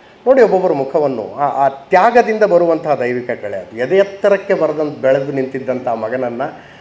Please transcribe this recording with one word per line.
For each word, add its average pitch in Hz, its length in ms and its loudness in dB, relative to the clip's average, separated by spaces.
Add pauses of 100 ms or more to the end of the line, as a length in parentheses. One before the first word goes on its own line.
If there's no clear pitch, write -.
(280)
ನೋಡಿ, 262 140 6
ಒಬ್ಬೊಬ್ಬರ 185 300 4
ಮುಖವನ್ನು, 135 640 -2
ಆ, 135 300 0
ಆ 139 40 4
ತ್ಯಾಗದಿಂದ 214 760 2
ಬರುವಂತಹ 170 520 2
ದೈವಿಕ 123 340 -4
ಕಳೆ 104 280 -8
ಅದು. 95 200 -14
ಎದೆ 135 180 -2
ಎತ್ತರಕ್ಕೆ 196 580 0
ಬರೆದಂತ, 151 440 -2
ಬೆಳೆದು 135 340 0
ನಿಂತಿದ್ದಂಥ 127 560 -6
ಮಗನನ್ನ 120 540 -6 (400)